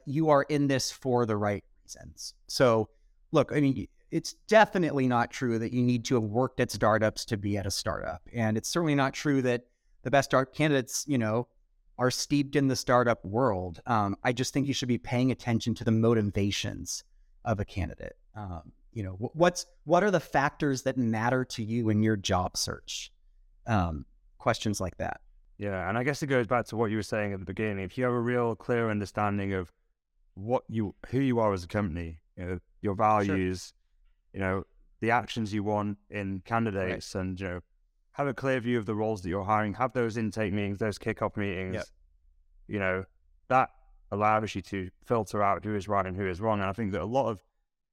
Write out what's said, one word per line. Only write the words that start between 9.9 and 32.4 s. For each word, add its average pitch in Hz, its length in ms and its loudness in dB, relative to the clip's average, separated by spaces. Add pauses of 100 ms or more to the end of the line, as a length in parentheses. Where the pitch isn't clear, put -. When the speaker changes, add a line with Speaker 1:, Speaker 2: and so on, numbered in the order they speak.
Speaker 1:
the - 80 -4
best 139 180 4
startup 131 240 2
candidates, 143 540 0
you 143 100 0
know, 113 300 0 (500)
are 123 140 2
steeped 143 440 0
in 139 120 4
the 131 80 2
startup 120 500 2
world. 95 640 0
Um, 104 360 2
I 127 80 2
just 127 220 -2
think 139 140 0
you 139 60 2
should 127 140 -4
be 120 120 2
paying 127 320 0
attention 113 420 0
to - 100 -8
the 117 80 2
motivations 107 1120 0 (400)
of 107 160 0
a 98 60 -4
candidate. - 500 -6 (200)
Um, 92 360 -12 (220)
you 113 100 -6
know, 95 100 -8
wh-, 101 220 -8
what's, 175 300 4 (180)
what 175 200 4
are 208 80 4
the 185 80 4
factors 143 640 0
that 131 140 0
matter 120 480 2
to - 180 -8
you 110 260 0
in 107 140 4
your 110 120 4
job 95 420 0
search? - 540 -8 (560)
Um, 87 380 0 (320)
questions 110 420 -2
like 92 180 -6
that. - 240 -6 (360)
Speaker 2:
Yeah, 95 300 -4
and 101 100 -2
I 123 60 0
guess 139 200 -4
it 151 40 -2
goes 127 200 2
back 120 200 0
to - 80 -10
what 110 160 0
you 110 60 0
were 104 60 -2
saying 104 300 -2
at 95 60 -6
the 95 60 -12
beginning. 98 380 -4
If 92 140 -10
you 127 80 -2
have 123 80 0
a 120 60 0
real 120 360 0
clear 117 340 -2
understanding 101 640 -2
of 92 180 -4 (640)
what 107 320 -2
you, 110 280 -4 (140)
who 123 100 0
you 131 200 2
are 107 140 4
as 92 100 -4
a 85 40 -14
company, 85 520 -4 (160)
you 90 100 -10